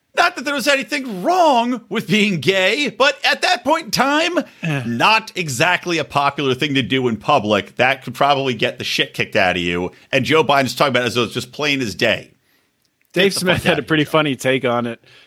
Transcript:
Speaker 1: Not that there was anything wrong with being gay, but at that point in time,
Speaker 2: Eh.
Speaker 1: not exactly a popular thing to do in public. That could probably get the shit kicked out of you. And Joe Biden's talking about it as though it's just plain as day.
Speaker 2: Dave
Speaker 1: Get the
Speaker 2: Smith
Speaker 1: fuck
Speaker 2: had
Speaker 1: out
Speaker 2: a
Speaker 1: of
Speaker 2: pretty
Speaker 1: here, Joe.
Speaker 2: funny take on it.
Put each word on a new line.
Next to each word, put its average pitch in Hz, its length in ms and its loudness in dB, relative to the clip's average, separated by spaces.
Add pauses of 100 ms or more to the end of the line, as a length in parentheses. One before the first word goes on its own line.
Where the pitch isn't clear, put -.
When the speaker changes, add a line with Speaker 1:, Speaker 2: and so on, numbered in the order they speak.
(160)
Speaker 1:
Not 349 200 2
that 269 80 -12
there 285 100 -4
was 262 120 -2
anything 269 560 -2
wrong 262 680 2
with - 200 -6
being 202 320 0
gay, 196 500 0
but 277 340 0
at 285 180 0
that 359 220 0
point 320 220 0
in 202 60 -12
time, 311 460 0 (240)
Speaker 2:
Eh. 147 220 -4
Speaker 1:
not 180 520 0
exactly 170 600 -2
a 143 60 -2
popular 139 500 0
thing 139 200 -2
to 135 80 2
do 131 260 0
in 110 80 0
public. 107 600 0
That 131 260 0
could 123 120 -10
probably 135 400 2
get 120 240 -2
the - 60 -8
shit - 300 -4
kicked - 220 -4
out 92 200 4
of 87 60 -2
you. 87 300 -2 (180)
And 135 140 0
Joe 156 180 2
Biden's 135 320 2
talking 147 160 2
about 123 140 0
it - 20 0
as 110 80 -2
though 120 100 2
it's - 100 -4
just - 180 -8
plain 143 280 -2
as 101 140 -4
day. 95 380 0 (800)
Speaker 2:
Dave 190 180 2
Speaker 1:
Get 185 40 -8
the - 60 -6
Speaker 2:
Smith 180 180 2
Speaker 1:
fuck - 60 -6
Speaker 2:
had 170 100 2
Speaker 1:
out 143 40 0
Speaker 2:
a 139 40 -4
Speaker 1:
of - 40 -12
Speaker 2:
pretty 156 160 2
Speaker 1:
here, 139 40 0
Joe. - 40 -14
Speaker 2:
funny 151 260 0
take 131 280 -2
on 120 220 0
it. 117 140 -10 (260)